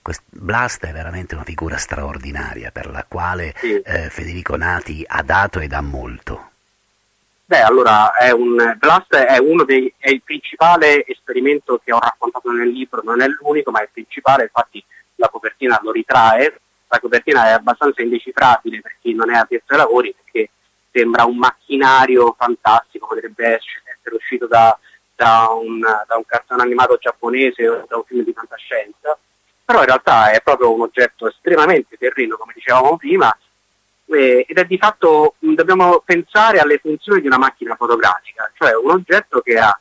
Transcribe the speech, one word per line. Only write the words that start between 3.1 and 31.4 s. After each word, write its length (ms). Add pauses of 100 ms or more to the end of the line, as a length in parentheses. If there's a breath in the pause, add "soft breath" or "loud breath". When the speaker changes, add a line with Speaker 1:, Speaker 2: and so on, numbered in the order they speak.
Speaker 2:
Sì. 220
Speaker 1:
eh, 300
Federico 460
Nati 500
ha 160
dato 380
e 80
dà 140
molto. 680 (960)
Speaker 2:
Beh, 160
allora, 540
è 160
un, 460
Blast 360
è 240
uno 260
dei, 340
è 120
il 120
principale 840
esperimento 800
che 80
ho 80
raccontato 500
nel 200
libro, 340
non 180
è 60
l'unico, 440
ma 80
è 40
il 80
principale, 520
infatti 400 (320 soft breath)
la 120
copertina 560
lo 80
ritrae. 680 (280)
La 120
copertina 480
è 40
abbastanza 500
indecifrabile 800
per 200
chi 120
non 180
è 60
addetto 360
ai 60
lavori, 360
perché 340 (420)
sembra 340
un 120
macchinario 1000
fantastico, 680
potrebbe 380
essere, 520
essere 180
uscito 320
da, 300 (360 soft breath)
da 380
un, 280
da 360
un 100
cartone 360
animato 380
giapponese 680
o 200
da 100
un 80
film 180
di 100
fantascienza, 840 (540)
però 120
in 20
realtà 460
è 100
proprio 320
un 80
oggetto 480
estremamente 680